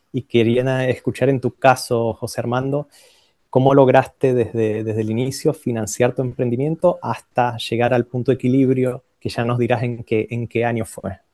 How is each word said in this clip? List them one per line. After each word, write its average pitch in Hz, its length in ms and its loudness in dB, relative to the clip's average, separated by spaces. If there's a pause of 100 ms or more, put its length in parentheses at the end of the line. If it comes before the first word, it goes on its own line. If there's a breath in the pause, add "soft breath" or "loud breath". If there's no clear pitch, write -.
(120 soft breath)
Y 127 120 -6
quería 127 640 0
escuchar 127 400 -2
en 135 100 2
tu 123 160 -4
caso, 117 600 2
José - 260 -8
Armando, 131 460 -4 (600 soft breath)
¿cómo 135 260 4
lograste 135 580 4
desde, 113 500 0
desde 110 180 -2
el 107 100 -2
inicio 131 420 -2
financiar 120 640 -2
tu 131 80 -2
emprendimiento 131 800 -2
hasta 120 560 -2
llegar 120 360 -2
al 120 140 2
punto 127 240 -2
de 127 40 2
equilibrio, 127 680 0 (140)
que 110 100 -8
ya 117 160 -4
nos 120 140 0
dirás 120 240 0
en 117 200 -6
qué, 110 280 -2
en 117 160 -4
qué 117 180 -2
año 117 200 -2
fue? - 340 -10 (140)